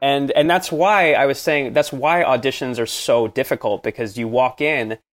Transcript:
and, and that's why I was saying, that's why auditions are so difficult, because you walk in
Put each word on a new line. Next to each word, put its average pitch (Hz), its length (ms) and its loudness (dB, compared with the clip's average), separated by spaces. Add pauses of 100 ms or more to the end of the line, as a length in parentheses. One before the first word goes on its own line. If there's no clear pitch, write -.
and, 139 320 0
and 151 160 4
that's 180 220 0
why 175 440 2
I 139 120 2
was 139 140 -2
saying, 139 320 -2
that's 147 200 0
why 151 300 0
auditions 127 560 -2
are 117 80 0
so 117 400 0
difficult, 110 560 -2
because 110 340 -6
you 117 120 -4
walk 127 320 0
in 127 380 -2 (160)